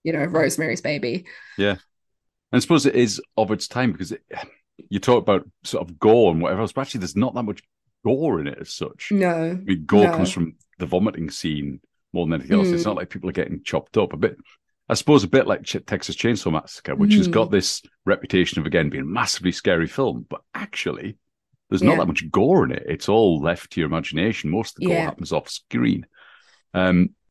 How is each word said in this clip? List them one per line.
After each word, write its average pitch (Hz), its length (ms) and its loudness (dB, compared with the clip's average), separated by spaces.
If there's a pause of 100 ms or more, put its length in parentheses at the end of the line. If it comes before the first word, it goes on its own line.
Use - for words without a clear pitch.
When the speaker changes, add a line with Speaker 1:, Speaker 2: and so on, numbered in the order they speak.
Speaker 1:
you 165 80 -2
know, 143 120 -2
Rosemary's 156 560 0
Baby? 143 460 -4 (320)
Speaker 2:
Yeah. 101 140 2
And 90 60 -8 (760)
I 127 40 4
suppose 143 280 4
it 135 80 4
is 117 260 2 (160)
of 110 140 2
its - 180 -4
time 123 240 -2
because 90 200 -10
it, - 100 -12 (640)
you 98 100 -4
talk 117 240 4
about 95 240 2 (160)
sort 85 240 -6
of 82 120 -18
gore 107 340 8
and 82 80 0
whatever 92 220 0
else, 104 100 -4
but - 100 -6
actually 135 180 -8
there's 90 160 -8
not 123 180 0
that 123 100 -4
much 104 180 -8 (420)
gore 135 360 0
in 73 60 -6
it 71 140 -10
as - 100 -16
such. - 420 -10
Speaker 1:
No. 185 200 2
Speaker 2:
I 165 220 -4
mean, 185 320 -4
gore 202 180 6
Speaker 1:
No. 170 80 4
Speaker 2:
comes 92 200 0
from 82 220 -4 (240)
the 90 80 -6
vomiting 90 440 -2
scene 71 500 -6 (320)
more 87 140 -2
than 80 140 0
anything 65 180 2
else. 185 100 2
It's 175 140 0
Speaker 1:
Mm. - 40 -4
Speaker 2:
not 107 100 -4
like 87 140 -10
people 92 180 -10
are 87 60 -6
getting 82 280 -4
chopped - 340 -6
up. 101 160 2
A - 40 -8
bit, - 200 -2 (520)
I - 60 0
suppose 147 280 6
a 95 60 -2
bit 127 180 4
like 95 180 -2
Ch-, - 120 -6 (100)
Texas 95 300 -8
Chainsaw 113 360 -2
Massacre, - 440 -6
which 208 180 6
has 190 140 6
Speaker 1:
Mm. 170 40 -2
Speaker 2:
got 110 180 2
this - 320 0 (240)
reputation 95 520 2
of, 76 80 -2
again, 78 240 2
being 67 140 -6
a - 20 -8
massively 90 460 -2
scary 85 340 0
film, 120 420 -4
but - 120 -12 (140)
actually - 640 -8 (540)
there's 95 120 0
not 120 100 6
Speaker 1:
Yeah. 170 60 2
Speaker 2:
that - 100 0
much 80 220 -4
gore 131 340 2
in - 80 -2
it. - 140 -8
It's 78 220 -6
all 98 320 4
left 85 300 -4
to - 100 -4
your 80 60 0
imagination. 80 640 -4
Most 104 260 -4
of - 40 -16
the 185 80 -4
gore 175 80 0
Speaker 1:
Yeah. 165 80 -2
Speaker 2:
happens - 280 -10
off - 160 -2
screen. - 560 -2 (720)
Um, 92 400 2 (160)